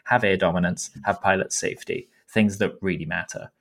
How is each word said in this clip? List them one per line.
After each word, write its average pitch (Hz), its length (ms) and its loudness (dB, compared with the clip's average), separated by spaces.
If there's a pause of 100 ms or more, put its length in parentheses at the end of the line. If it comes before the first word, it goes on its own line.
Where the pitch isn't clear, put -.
have 123 200 2
air 98 120 4
dominance, 87 540 0 (160)
have 101 160 0
pilot 95 320 2
safety, - 560 -6 (180)
things 104 300 2
that 104 240 0
really 82 240 -2
matter." - 440 -8 (100)